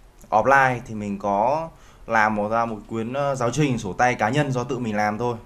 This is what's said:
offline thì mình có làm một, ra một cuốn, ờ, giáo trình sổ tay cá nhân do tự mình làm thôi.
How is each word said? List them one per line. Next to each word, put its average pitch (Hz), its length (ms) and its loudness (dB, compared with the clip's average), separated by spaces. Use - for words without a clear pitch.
offline 127 580 4
thì 110 80 -10
mình 101 240 -6
có 117 500 0
làm 110 280 4
một, 104 140 -2
ra 113 160 0
một 113 120 -8
cuốn, 113 260 -6
ờ, 143 220 -2
giáo 123 140 0
trình 131 280 0
sổ 98 160 -6
tay 123 220 2
cá 107 140 0
nhân 143 220 0
do 120 120 -2
tự 120 160 -6
mình 110 160 -4
làm 104 220 0
thôi. 120 180 -2